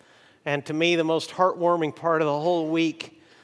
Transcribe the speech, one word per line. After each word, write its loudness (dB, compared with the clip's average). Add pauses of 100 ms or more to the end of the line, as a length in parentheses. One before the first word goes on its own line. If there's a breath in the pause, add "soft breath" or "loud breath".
(440 soft breath)
and -4
to -6
me, 2
the 2
most -2
heartwarming 0
part 0
of 2
the 0
whole 0
week, -2 (220 loud breath)